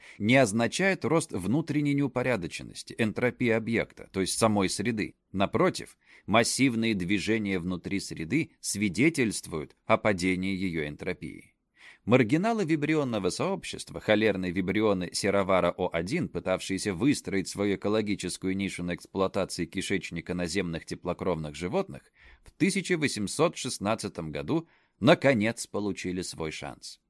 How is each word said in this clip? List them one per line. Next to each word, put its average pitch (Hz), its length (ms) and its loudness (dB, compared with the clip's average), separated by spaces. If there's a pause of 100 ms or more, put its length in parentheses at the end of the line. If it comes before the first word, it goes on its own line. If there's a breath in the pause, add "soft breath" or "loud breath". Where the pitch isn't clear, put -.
(180 loud breath)
не 113 180 4
означает 123 680 2
рост 156 280 2
внутренней 143 600 0
неупорядоченности, 123 1040 -4
энтропии 117 520 0
объекта, 110 640 -2
то 95 80 0
есть 90 160 0
самой 104 320 4
среды. 101 460 -2 (160)
Напротив – 98 640 -2 (300 soft breath)
массивные 113 680 4
движения 98 680 0
внутри 90 400 -4
среды 82 500 -4 (100)
свидетельствуют 131 1160 0 (100)
о 110 120 4
падении 95 580 0
ее 82 320 -2
энтропии. 73 640 -10 (500 loud breath)
Маргиналы 156 600 4
вибрионного 143 680 0
сообщества, - 680 -6
холерные 104 500 2
вибрионы 95 640 0
серовара 95 640 2
О 90 160 0
один, 98 360 -2
пытавшиеся 92 640 -2
выстроить 95 560 0
свою 101 280 0
экологическую 98 800 -2
нишу 95 260 -4
на 87 140 -2
эксплуатации 92 680 -2
кишечника 90 680 -4
наземных 87 520 -2
теплокровных 82 680 -4
животных, 90 480 -4 (400 soft breath)
в - 80 -20
тысяча 180 480 0
восемьсот 139 580 0
шестнадцатом 101 760 -4
году 82 360 -2 (300 soft breath)
наконец 117 680 4
получили 95 560 -4
свой 80 300 -8
шанс. - 580 -14